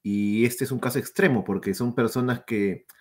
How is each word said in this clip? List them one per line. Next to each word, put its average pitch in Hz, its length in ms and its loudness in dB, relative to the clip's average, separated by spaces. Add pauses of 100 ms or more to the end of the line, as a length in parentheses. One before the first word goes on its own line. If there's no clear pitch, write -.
Y 104 440 2
este 120 180 -2
es 127 80 -4
un 127 60 -2
caso 127 200 -2
extremo, 131 460 2
porque 95 300 -2
son 120 200 -2
personas 123 500 0
que 101 420 -2 (140)